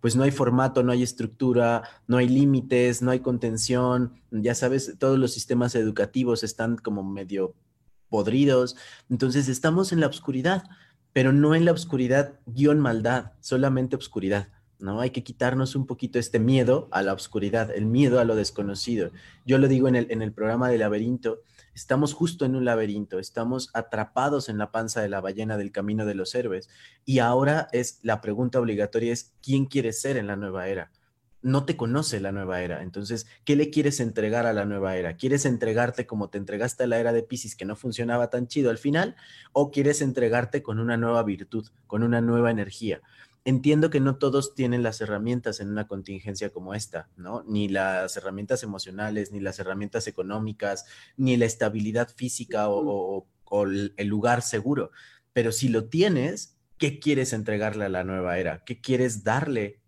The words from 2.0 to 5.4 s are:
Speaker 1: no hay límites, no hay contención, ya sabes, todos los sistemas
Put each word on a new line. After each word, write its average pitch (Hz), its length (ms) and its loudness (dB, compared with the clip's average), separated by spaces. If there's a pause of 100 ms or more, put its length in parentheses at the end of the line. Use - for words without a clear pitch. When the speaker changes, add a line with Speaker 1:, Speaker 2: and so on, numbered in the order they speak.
Speaker 1:
no 123 120 4
hay 123 100 6
límites, 127 720 4
no 127 100 2
hay 127 100 0
contención, 123 1000 0 (100)
ya 113 240 0
sabes, 135 440 -2
todos 135 200 4
los 127 140 2
sistemas 120 420 0